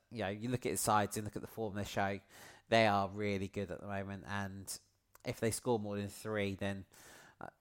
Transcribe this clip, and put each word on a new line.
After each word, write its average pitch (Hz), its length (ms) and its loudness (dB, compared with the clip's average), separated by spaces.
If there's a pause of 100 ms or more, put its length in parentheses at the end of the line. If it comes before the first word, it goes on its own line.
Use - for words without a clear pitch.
(120)
you 117 100 -4
know, 95 80 2
you 107 200 -2
look 123 160 0
at - 60 2
his 95 100 0
sides 104 360 4
and 107 80 -4
look 107 100 -8
at - 60 -6
the - 60 -8
form 110 280 -4
they 101 80 -2
show, 98 360 0 (500)
they 113 180 8
are 101 220 6
really 101 400 0
good 98 200 -4
at - 120 -8
the 98 60 -10
moment. 98 400 -6
And 98 520 -6 (460)
if - 140 -4
they 117 120 4
score 120 260 2
more 104 200 -4
than 101 120 -2
three, 101 460 -2
then, 98 300 -4 (540)
uh, - 80 -10 (140)